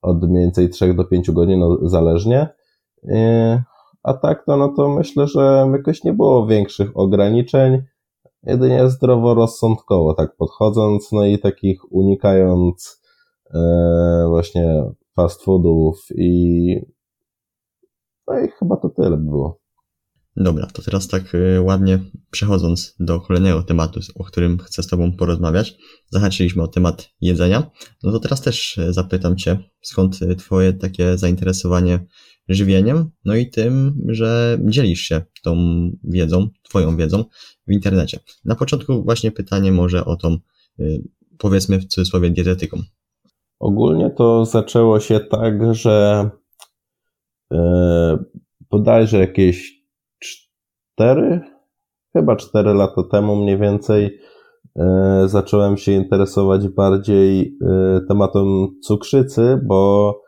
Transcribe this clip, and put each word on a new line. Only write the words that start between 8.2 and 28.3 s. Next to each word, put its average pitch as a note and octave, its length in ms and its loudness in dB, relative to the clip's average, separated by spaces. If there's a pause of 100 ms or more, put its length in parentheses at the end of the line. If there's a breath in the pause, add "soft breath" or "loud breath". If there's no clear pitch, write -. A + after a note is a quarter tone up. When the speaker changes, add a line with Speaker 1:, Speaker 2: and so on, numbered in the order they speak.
Speaker 1:
jedynie B2+ 460 2
zdroworozsądkowo A#2 1200 0
tak - 240 -4
podchodząc, G#2 760 -2
no G#2 140 0
i G2+ 140 2
takich G2 520 -4
unikając, F#2 1080 0 (520)
e, E2+ 720 2
właśnie E2+ 560 0 (320)
fast E2+ 280 -2
foodów E2 640 0 (100)
i, F2 600 0 (1500)
no C4 120 -4
i - 80 -2 (120)
chyba F#3+ 180 -2
to E3 120 -4
tyle - 200 -2
by D#2+ 80 0
było. D2 440 -6 (760)
Speaker 2:
Dobra, F2 360 -2
to - 80 -18
teraz F#2+ 260 -6
tak, F#2+ 280 -6
e, F#2 260 2
ładnie F#2+ 380 0 (320)
przechodząc F2 680 -2
do E2+ 220 -4
kolejnego F2+ 420 0
tematu, E2+ 360 -2 (160)
o - 80 -12
którym F2 340 -2
chcę - 260 -8
z - 40 -10
tobą F2+ 240 -2
porozmawiać. F2 680 -2 (320 soft breath)
Zahaczyliśmy F#2 540 -2
o E2 40 -4
temat E2+ 420 -2 (120)
jedzenia. F2+ 500 0 (320 loud breath)
No F#2+ 80 -2
to A2 80 -2
teraz - 220 -4